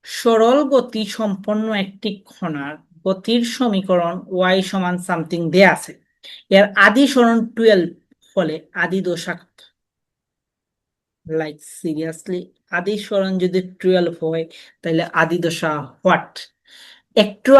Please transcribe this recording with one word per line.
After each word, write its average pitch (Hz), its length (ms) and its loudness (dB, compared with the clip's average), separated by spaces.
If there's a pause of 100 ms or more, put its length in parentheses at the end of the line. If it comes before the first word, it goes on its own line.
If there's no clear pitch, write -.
(200)
সরল 233 400 4 (140)
গতি 240 300 0 (140)
সম্পন্ন 208 500 -4 (160)
একটি 196 260 -8 (200)
কণার 147 440 -8 (320)
গতির 190 360 -2 (140)
সমীকরণ 185 600 -2 (180)
ওয়াই 185 260 2 (120)
সমান 180 240 -2 (120)
সামথিং 170 340 -4 (120)
দেয়া 185 220 6
আছে। - 180 -12 (640)
এর 202 80 6 (200)
আদি 214 180 4 (100)
সরণ 233 240 4 (180)
টুয়েলভ 208 340 4 (440)
হলে 160 220 -2 (280)
আদি 180 240 -2
দশা 170 320 -6
কত? - 180 -20 (1800)
Like, 156 200 -8 (220)
seriously, 160 600 -8 (360)
আদি 190 180 -4 (120)
সরণ 190 260 -2 (100)
যদি 180 160 -2 (200)
টুয়েলভ 180 340 0 (160)
হয়, 165 160 -4 (360)
তাহলে 165 220 -2 (180)
আদি 170 240 0
দশা 165 260 -4 (360)
what? 160 260 2 (880)
একটু - 360 -4